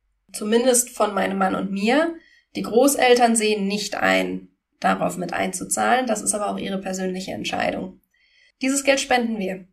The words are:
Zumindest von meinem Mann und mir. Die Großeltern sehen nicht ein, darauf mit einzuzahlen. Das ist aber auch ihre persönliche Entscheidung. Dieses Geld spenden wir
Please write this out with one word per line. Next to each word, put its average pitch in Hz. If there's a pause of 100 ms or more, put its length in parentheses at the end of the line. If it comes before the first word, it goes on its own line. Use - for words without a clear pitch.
(320)
Zumindest 233
von 202
meinem 190
Mann 190
und 196
mir. 254 (400)
Die 196
Großeltern 247
sehen 214
nicht 208
ein, 95 (320)
darauf 180
mit 175
einzuzahlen. 208
Das 214
ist -
aber 208
auch 196
ihre 196
persönliche 190
Entscheidung. - (640)
Dieses 269
Geld 269
spenden 226
wir 190